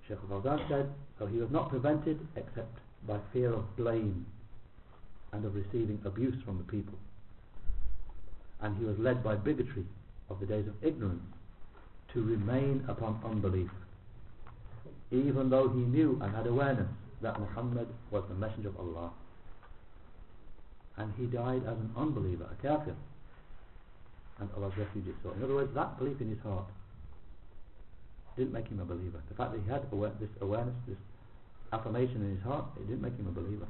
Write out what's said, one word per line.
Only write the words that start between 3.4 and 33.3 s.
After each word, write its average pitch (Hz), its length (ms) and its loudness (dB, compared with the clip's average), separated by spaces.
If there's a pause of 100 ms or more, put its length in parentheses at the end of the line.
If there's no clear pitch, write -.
of 98 220 -2
blame 110 500 2 (1040)
and 107 140 -2
of 101 80 -2
receiving 104 500 2
abuse 120 380 0
from 98 160 -2
the 92 60 -2
people. - 340 -2 (1600)
And 101 160 2
he 113 80 2
was 104 140 2
led 123 240 6
by 107 140 4
bigotry 101 500 2 (420)
of 98 120 -4
the 98 60 -2
days 104 200 2
of 101 160 -2
ignorance 107 400 2 (880)
to 117 120 4
remain 120 640 4
upon 107 360 0
unbelief, 95 460 4 (1400)
even 131 360 6
though 131 200 8
he 123 120 4
knew 131 420 6
and 101 120 2
had 110 120 0
awareness 123 420 4 (320)
that 113 180 0
Muhammad 117 480 0 (240)
was 98 180 2
the 92 60 -4
messenger 101 360 0
of 95 100 -6
Allah." 85 320 -4 (1800)
And 107 200 -2
he 123 100 0
died 123 380 2
as 110 140 -2
an 110 180 -2
unbeliever, 101 540 2
a - 120 -4
kafir, 147 340 2 (1400)
and 98 160 -4
Allah's 98 200 0
refuge 101 300 -2
is 90 160 -4
sought. 87 140 -2
In 113 80 0
other 135 100 2
words, 135 200 2
that - 240 0
belief 139 220 0
in 107 100 0
his 101 100 -2
heart 95 260 0 (1700)
didn't 123 160 2
make 113 160 -2
him 101 120 -2
a 87 40 -2
believer. 87 440 -4
The 104 60 -8
fact 123 180 -2
that 113 80 -2
he 98 80 0
had 139 240 0
awa-, 101 260 2
this 104 120 -4 (100)
awareness, 113 340 2 (120)
this 98 120 -6 (720)
affirmation 117 500 2
in 98 140 2
his 95 80 -2
heart, 143 200 0 (120)
it - 120 -6
didn't 131 140 -2
make 127 140 -2
him 98 120 -2
a 85 40 -2